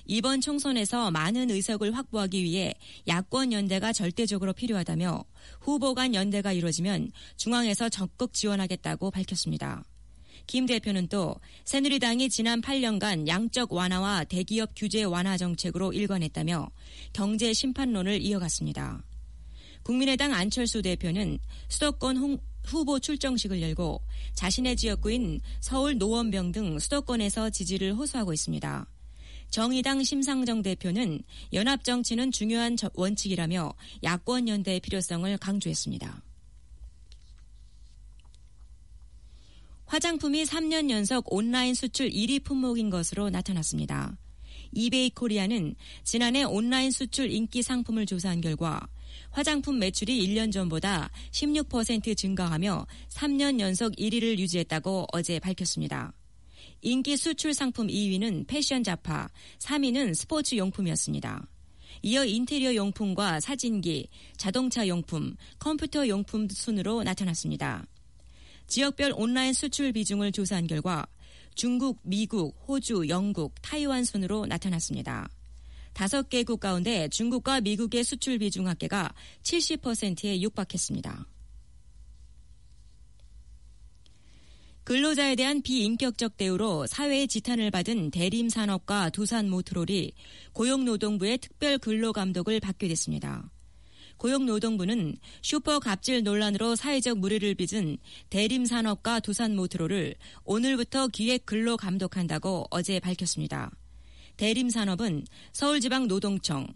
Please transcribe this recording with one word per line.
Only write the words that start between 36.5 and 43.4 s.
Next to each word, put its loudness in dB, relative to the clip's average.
화장품이 0
삼 0
년 2
연속 2
온라인 2
수출 0
일 0
위 2
품목인 0
것으로 0
나타났습니다. -2